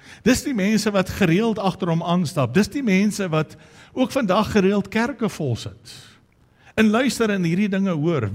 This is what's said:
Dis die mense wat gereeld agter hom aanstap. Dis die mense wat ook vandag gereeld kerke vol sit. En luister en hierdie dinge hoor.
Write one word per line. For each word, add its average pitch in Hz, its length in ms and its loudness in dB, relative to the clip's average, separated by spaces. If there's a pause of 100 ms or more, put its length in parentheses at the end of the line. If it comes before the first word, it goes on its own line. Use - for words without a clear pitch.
(220)
Dis 247 220 4
die 285 100 -4
mense 214 400 0
wat 185 160 0
gereeld 202 480 2
agter 185 320 -2
hom 165 140 -2
aanstap. 156 500 -2
Dis 208 160 2
die 277 140 -6
mense 196 480 0
wat 156 240 -2 (400)
ook 254 180 0
vandag 208 380 0
gereeld 196 400 2
kerke 233 400 -2
vol 127 260 -4
sit. - 380 -16 (800)
En 220 160 4
luister 226 400 0
en 190 160 -2
hierdie 196 240 0
dinge 196 240 -2
hoor. 143 380 -2